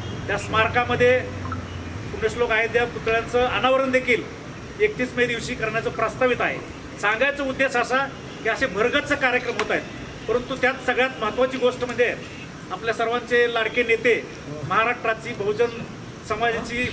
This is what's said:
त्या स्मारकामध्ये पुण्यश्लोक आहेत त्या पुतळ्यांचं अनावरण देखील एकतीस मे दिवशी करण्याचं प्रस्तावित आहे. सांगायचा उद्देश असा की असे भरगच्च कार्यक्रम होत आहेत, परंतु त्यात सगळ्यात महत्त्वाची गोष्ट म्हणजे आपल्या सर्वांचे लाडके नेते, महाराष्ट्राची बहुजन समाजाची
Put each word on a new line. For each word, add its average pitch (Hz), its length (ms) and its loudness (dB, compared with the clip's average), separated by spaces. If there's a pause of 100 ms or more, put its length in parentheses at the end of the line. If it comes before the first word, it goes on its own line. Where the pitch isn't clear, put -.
(260)
त्या 202 120 -2
स्मारकामध्ये 247 800 4 (960)
पुण्यश्लोक 220 380 -2
आहेत 226 180 2
त्या 240 180 2
पुतळ्यांचं 226 600 0
अनावरण 262 440 2
देखील 247 320 2 (580)
एकतीस 214 360 2
मे 247 100 4
दिवशी 233 280 -4
करण्याचं 220 360 -2
प्रस्तावित 233 500 0
आहे. 143 180 0 (420)
सांगायचा 262 420 2
उद्देश 262 340 0
असा 247 280 2 (380)
की 220 60 0
असे 226 180 0
भरगच्च 247 460 2
कार्यक्रम 247 420 2
होत 214 160 -2
आहेत, 180 120 2 (460)
परंतु 247 280 0
त्यात 254 180 2 (120)
सगळ्यात 247 240 4 (100)
महत्त्वाची 247 380 2
गोष्ट 247 260 2
म्हणजे 233 320 0 (540)
आपल्या 226 240 -2
सर्वांचे 240 600 2
लाडके 226 280 2
नेते, 226 480 2 (380)
महाराष्ट्राची 226 640 0
बहुजन 208 340 2 (640)
समाजाची 226 640 -2